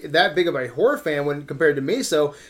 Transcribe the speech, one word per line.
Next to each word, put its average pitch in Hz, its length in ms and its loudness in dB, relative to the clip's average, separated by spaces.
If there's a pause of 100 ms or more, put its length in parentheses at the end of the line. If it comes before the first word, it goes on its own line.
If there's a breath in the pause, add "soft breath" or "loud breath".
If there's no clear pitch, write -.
that 170 260 2
big 175 140 2
of 147 80 -2
a 127 100 -4
horror 185 320 0
fan 147 280 -2
when 147 200 -4
compared 147 300 2
to 139 60 -4
me. 208 200 -2
So, 151 320 0 (160 loud breath)